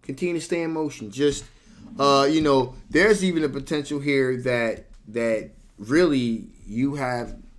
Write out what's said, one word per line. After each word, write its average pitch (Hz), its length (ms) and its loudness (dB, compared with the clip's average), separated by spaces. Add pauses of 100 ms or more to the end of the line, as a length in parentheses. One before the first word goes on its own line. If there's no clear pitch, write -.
continue 170 320 -4
to 160 60 -2
stay 170 220 -4
in 160 100 -4
motion. 147 380 -6
Just, 139 340 0 (540)
uh, 139 320 4
you 156 100 2
know, 135 340 2 (160)
there's 190 340 4
even 165 200 0
a 147 40 0
potential 139 500 -6
here 135 440 0
that, 120 440 -2 (220)
that 113 420 -2 (280)
really 123 720 0 (180)
you 123 280 -2
have 123 420 -4 (220)